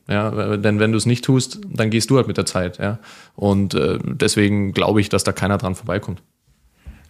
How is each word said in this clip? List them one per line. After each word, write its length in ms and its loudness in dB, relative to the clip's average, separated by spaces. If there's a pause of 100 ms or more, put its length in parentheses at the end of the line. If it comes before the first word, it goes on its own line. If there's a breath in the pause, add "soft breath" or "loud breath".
ja, 480 -2
denn 220 2
wenn 140 4
du 60 2
es 80 -2
nicht 180 0
tust, 440 0
dann 220 -2
gehst 200 0
du 60 6
halt 120 2
mit 80 -6
der 100 -2
Zeit, 320 -4
ja. 200 -4 (360 loud breath)
Und, 400 2
äh, 280 0
deswegen 680 0
glaube 280 2
ich, 80 0
dass 160 0
da 80 0
keiner 260 0
dran 160 -4
vorbeikommt. 480 -6 (880 soft breath)